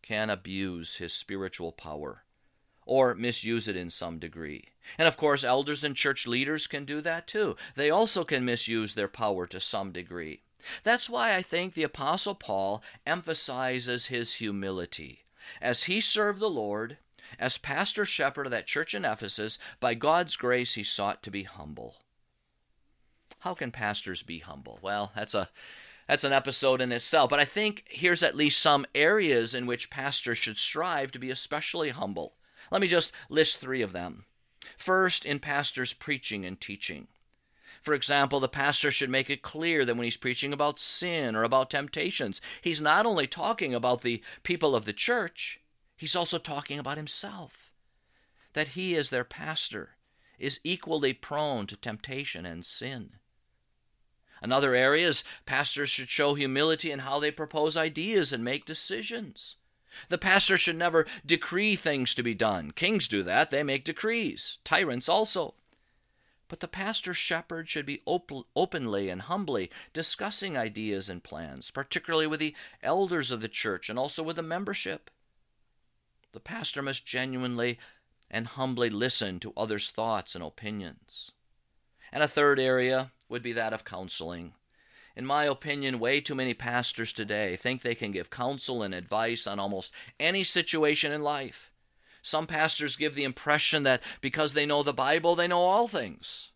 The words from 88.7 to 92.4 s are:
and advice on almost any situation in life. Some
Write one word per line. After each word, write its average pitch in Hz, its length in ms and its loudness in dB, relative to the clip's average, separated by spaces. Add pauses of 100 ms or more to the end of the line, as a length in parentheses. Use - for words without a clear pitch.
and 95 100 -4
advice 107 540 -2
on 101 100 -4
almost 98 340 -4 (280)
any 185 240 2
situation 151 640 2
in 151 120 -4
life. 143 500 -4 (500)
Some 156 260 -2